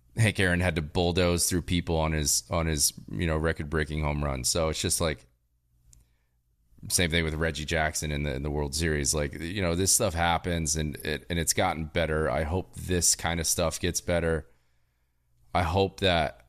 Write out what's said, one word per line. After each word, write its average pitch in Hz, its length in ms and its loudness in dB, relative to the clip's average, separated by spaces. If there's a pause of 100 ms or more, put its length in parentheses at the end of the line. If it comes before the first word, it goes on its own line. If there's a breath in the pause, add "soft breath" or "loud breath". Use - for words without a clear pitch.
(160)
Hank 110 240 2
Aaron 87 200 4
had 90 160 2
to 82 60 -2
bulldoze 87 680 2
through 87 140 0
people 85 340 0
on 80 160 2
his, 76 380 0
on 85 160 0
his, 76 260 0 (180)
you 87 160 -2
know, 80 100 0
record-breaking 78 680 -2
home 73 220 -2
run. 67 200 -4
So 80 260 0
it's 78 100 -4
just 90 200 0
like, 78 240 -2 (1600)
same 87 220 2
thing 82 140 2
with 78 100 -2
Reggie 78 300 -2
Jackson 78 480 -2
in 71 120 0
the, 71 100 -2
in 67 80 -4
the 73 80 -4
World 71 240 -2
Series. 76 400 0
Like, 73 260 -2
you 90 220 -6
know, 85 120 0
this 92 180 2
stuff 104 220 2
happens 85 640 0
and 78 200 -2
it, - 340 -4
and 85 80 0
it's 80 160 0
gotten 85 320 0
better. 78 440 0
I 71 140 0
hope 82 320 -4
this 85 400 2
kind 85 240 -2
of 78 60 -2
stuff - 340 0
gets 87 220 -2
better. 82 440 0 (1080)
I 87 80 2
hope 90 380 0
that, 87 480 2